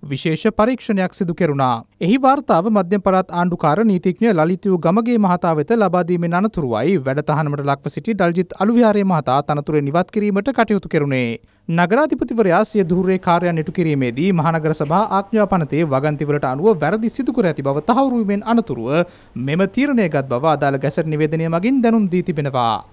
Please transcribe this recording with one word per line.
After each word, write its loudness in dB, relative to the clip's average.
විශේෂ -4
පරීක්ෂණයක් 0
සිදු -4
කෙරුණා. 0
එහි 2
වාර්තාව 2
මධ්‍යම 0
පළාත් 2
ආණ්ඩුකාර 0
නීතිඥ 2
ලලිතියු 0
ගමගේ 2
මහතා 2
වෙත 0
ලබා 2
දීමෙන් -2
අනතුරුවයි 0
වැඩතහනමට -2
ලක්ව -2
සිටි -4
ඩල්ජිත් 0
අලුවිහාරේ 2
මහතා 2
තනතුරෙන් -2
ඉවත් 0
කිරීමට -2
කටයුතු 0
කෙරුණේ. 0
නගරාධිපතිවරයා 2
සිය 0
ධූරයේ 0
කාර්යයන් 0
ඉටු -4
කිරීමේදී 0
මහනගර 0
සභා 0
ආඥා 0
පනතේ 0
වගන්තිවලට -2
අනුව 0
වැරදි -2
සිදු -4
කර 0
ඇති -2
බව -2
තහවුරු 0
වීමෙන් -2
අනතුරුව -2
මෙම 0
තීරණය 0
ගත් -2
බව -2
අදාළ 0
ගැසට් -2
නිවේදනය -2
මගින් 0
දැනුම් 2
දී 0
තිබෙනවා. -2